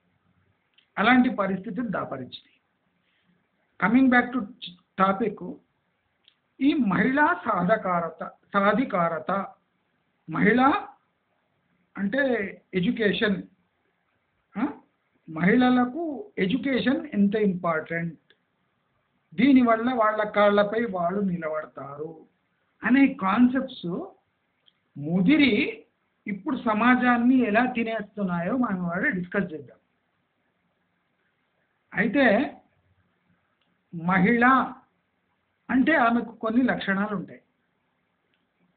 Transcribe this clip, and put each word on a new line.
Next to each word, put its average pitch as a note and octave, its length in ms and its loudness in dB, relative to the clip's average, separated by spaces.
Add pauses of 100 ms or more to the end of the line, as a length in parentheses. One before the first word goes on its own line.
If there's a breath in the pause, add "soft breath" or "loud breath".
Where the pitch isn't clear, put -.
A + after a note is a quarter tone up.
(960)
అలాంటి A#3+ 320 4
పరిస్థితులు G3 580 -4
దాపరించినాయి. C#3 680 -10 (1300)
Coming B3 320 4
back B3 200 0
to A3 120 -6 (540)
topic, G3 540 -2 (1040)
ఈ C#4+ 120 4
మహిళా C4+ 720 2
సాధకారత, F3+ 840 -2 (220)
సాధికారత, G3 760 0 (1000)
మహిళ F#3+ 320 2 (1400)
అంటే G#3 640 -2 (120)
education, G3 720 0 (1120)
ఆ? A#3+ 100 -4 (600)
మహిళలకు B3 1080 0
ఎడ్యుకేషన్ B3+ 760 -2
ఎంత G3+ 220 2
ఇంపార్టెంట్, E3+ 840 -4 (1120)
దీనివల్ల A#3+ 600 4
వాళ్ళ G#3+ 300 0
కాళ్ళపై G#3 640 2
వాళ్ళు F#3 360 -2
నిలబడతారు D#3 1080 -8 (560)
అనే B3+ 300 4
కాన్సెప్ట్స్ B3 920 0 (880)
ముదిరి A#3 880 0 (420)
ఇప్పుడు C4 300 -8
సమాజాన్ని B3 880 2
ఎలా G#3+ 240 2
తినేస్తున్నాయో G#3 840 -6
మనం G#3 260 -4
వాడు F3 260 -4
డిస్కస్ F#3 440 -6
చేద్దాం. C#3+ 240 -16 (2250)
అయితే A#3+ 680 0 (1400)
మహిళ F#3+ 420 2 (1200)
అంటే C4+ 260 2
ఆమెకు A#3+ 400 0
కొన్ని A3+ 280 -2
లక్షణాలు G3 520 -2
ఉంటాయి, - 260 -12 (1400)